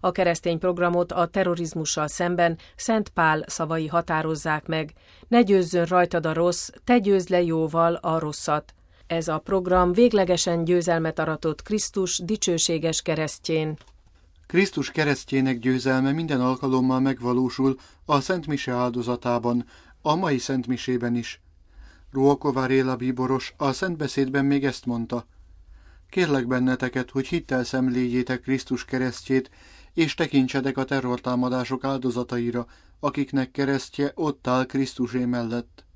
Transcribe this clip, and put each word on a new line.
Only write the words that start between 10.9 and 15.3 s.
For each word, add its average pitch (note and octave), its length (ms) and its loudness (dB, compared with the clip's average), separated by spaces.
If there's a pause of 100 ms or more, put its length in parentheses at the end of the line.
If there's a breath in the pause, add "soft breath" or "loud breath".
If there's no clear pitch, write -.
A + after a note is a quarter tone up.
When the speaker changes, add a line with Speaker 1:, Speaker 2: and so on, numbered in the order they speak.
Speaker 1:
aratott D#3 440 -2
Krisztus G3+ 640 -2
dicsőséges E3 760 0
keresztjén. D#3 760 -2 (680)
Speaker 2:
Krisztus E3+ 440 0
keresztjének C3+ 680 0